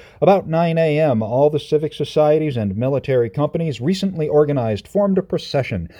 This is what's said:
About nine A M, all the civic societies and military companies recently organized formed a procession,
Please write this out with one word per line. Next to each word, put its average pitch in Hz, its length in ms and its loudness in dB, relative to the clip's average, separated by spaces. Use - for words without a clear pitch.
About 180 280 2
nine 165 280 0
A 156 220 2
M, 139 240 2
all 127 260 2
the 147 120 0
civic 156 320 -2
societies 151 640 0
and 104 200 -2
military 127 540 0
companies 147 500 -4
recently 185 460 -2
organized 143 640 0
formed 196 300 0
a 180 40 2
procession, 120 680 -4